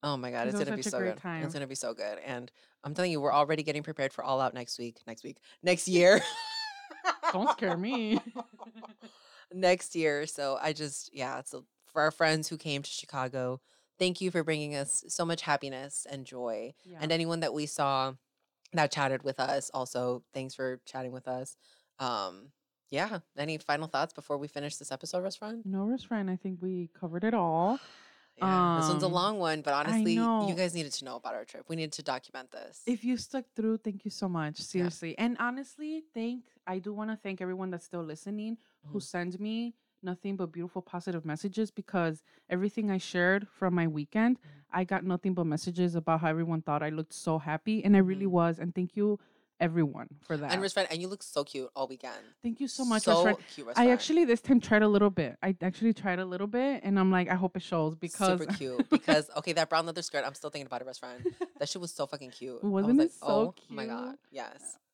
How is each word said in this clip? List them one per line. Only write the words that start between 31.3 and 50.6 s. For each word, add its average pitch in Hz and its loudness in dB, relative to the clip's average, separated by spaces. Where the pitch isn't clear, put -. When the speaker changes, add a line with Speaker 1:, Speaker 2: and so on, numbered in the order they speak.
Speaker 1:
our 110 -6
trip. - -16
We 165 -4
needed 160 -4
to - -10
document 127 -6
this. - -14
Speaker 2:
If 233 -2
you 247 0
stuck 262 -6
through, 220 0
thank 202 -8
you 208 -6
so 196 -4
much. 156 -4
Speaker 1:
Yeah. 180 -10
Speaker 2:
Seriously. 170 -4
And 233 0
honestly, 285 -6
thank, 233 -6
I 185 -4
do 202 -8
wanna 214 -6
thank 190 -6
everyone 185 -4
that's 175 -6
still 175 -8
listening, 208 -8
who 147 -16
Speaker 1:
Mm-hmm. 208 -2
Speaker 2:
send 180 -6
me 226 -4
nothing 185 -4
but 175 -4
beautiful, 175 -6
positive 175 -6
messages, 196 -2
because 170 -2
everything 202 0
I 190 2
shared 185 2
from 185 0
my 175 4
weekend, 208 2
Speaker 1:
Mm-hmm. - -8
Speaker 2:
I 185 2
got 185 -2
nothing 185 0
but 175 0
messages 170 0
about 160 2
how 160 2
everyone 160 0
thought 151 0
I 151 -2
looked 156 -4
so 160 0
happy, 160 -2
and 202 10
I 196 12
really 190 6
Speaker 1:
Mm-hmm. 196 2
Speaker 2:
was. 170 4
And 170 -4
thank 180 -2
you, 208 2
everyone, 160 2
for 160 -4
that. 143 -2
Speaker 1:
And 185 0